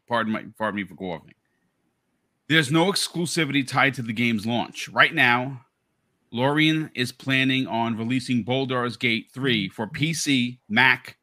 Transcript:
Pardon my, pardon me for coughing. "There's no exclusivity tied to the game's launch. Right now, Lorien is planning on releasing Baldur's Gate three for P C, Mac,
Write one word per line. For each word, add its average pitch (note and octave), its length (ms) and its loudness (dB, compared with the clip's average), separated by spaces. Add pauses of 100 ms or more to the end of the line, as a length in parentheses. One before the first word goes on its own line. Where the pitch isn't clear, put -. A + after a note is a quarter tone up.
Pardon A2+ 240 0
my, - 140 -4 (120)
pardon G#2 240 -2
me F2+ 60 -6
for F2+ 80 -18
coughing. E2+ 380 -8 (1120)
"There's D3 240 2
no E3 200 4
exclusivity D3 720 -2
tied C3+ 280 2
to C3+ 80 -8
the A2+ 120 -6
game's A2+ 320 -2
launch. A2+ 440 -4
Right C3 240 2
now, B2+ 520 0 (680)
Lorien D3+ 640 2
is B2 160 -4
planning C3 540 0
on A2+ 320 -2
releasing A#2+ 460 0
Baldur's B2 540 -2
Gate A2+ 360 -2
three A#2 360 0
for G#2+ 180 -8
P D3+ 260 -2
C, B2 540 0
Mac, B2 540 2